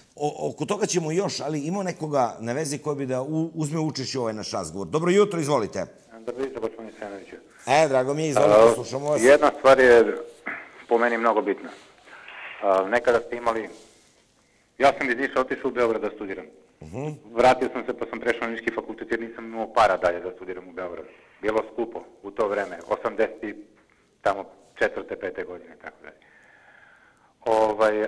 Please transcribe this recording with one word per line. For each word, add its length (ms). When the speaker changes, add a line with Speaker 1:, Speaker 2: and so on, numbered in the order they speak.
Speaker 1:
O, 340
oko 140
toga 220
ćemo 260
još, 280
ali 200
imamo 220
nekoga 580
na 120
vezi 260
koji 180
bi 100
da 160
u-, 320
uzme 260
učešće 380
u 40
ovaj 120
naš 160
razgovor. 380
Dobro 220
jutro, 300
izvolite. 460
Speaker 2:
Dobro 180
jutro, 160
gospodine 320
Stojanoviću. 440
Speaker 1:
E, 220
drago 260
mi 80
je, 60
izvolite, 260
Speaker 2:
A, 200
Speaker 1:
slušamo 360
vas. 120
Speaker 2:
jedna 360
stvar 220
je 360
po 100
meni 200
mnogo 240
bitna. 280
A, 260
nekada 380
ste 100
imali, 320
ja 200
sam 120
iz 60
Niša 240
otišao 280
u 60
Beograd 280
da 80
studiram. 340
Speaker 1:
Mhm. 240
Speaker 2:
Vratio 380
sam 140
se 120
pa 80
sam 140
prešao 200
na 140
Niški 200
fakultet 360
jer 100
nisam 240
imao 280
para 240
dalje 240
da 120
studiram 360
u 40
Beogradu. 360
Bilo 200
skupo 300
u 80
to 180
vreme, 300
osamdeset 560
i 100
tamo 220
četvrte, 420
pete 280
godine, 380
tako 200
dalje. 140
Ovaj, 680